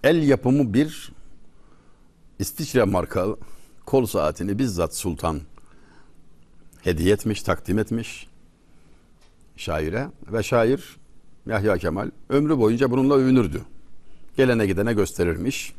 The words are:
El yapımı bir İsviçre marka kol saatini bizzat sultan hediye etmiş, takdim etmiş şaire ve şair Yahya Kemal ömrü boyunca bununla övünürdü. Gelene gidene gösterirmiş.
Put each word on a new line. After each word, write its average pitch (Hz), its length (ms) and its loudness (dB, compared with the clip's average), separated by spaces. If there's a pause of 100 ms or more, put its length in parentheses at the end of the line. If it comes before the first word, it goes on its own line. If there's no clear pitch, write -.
El 160 200 4
yapımı 135 500 4
bir 151 380 0 (1300)
İsviçre 127 440 0
marka 98 440 0 (580)
kol 131 200 2
saatini 90 540 -2
bizzat 87 360 -2
sultan 80 460 -4 (1400)
hediye 90 320 2
etmiş, 104 300 -2
takdim 98 360 -2
etmiş - 480 -6 (1300)
şaire 82 500 -4 (260)
ve 110 100 0
şair 120 540 0 (480)
Yahya 98 320 2
Kemal 90 340 -4 (180)
ömrü 147 280 2
boyunca 117 340 2
bununla 135 240 4
övünürdü. 127 460 4 (760)
Gelene 120 300 4
gidene 101 260 0
gösterirmiş. 90 840 -2